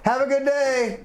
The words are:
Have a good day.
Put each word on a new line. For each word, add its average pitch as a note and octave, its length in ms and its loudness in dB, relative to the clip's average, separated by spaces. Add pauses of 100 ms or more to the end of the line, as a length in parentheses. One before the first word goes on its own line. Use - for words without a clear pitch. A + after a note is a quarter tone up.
Have A#3+ 160 2
a C#4 60 2
good C#4 180 0
day. C4 600 0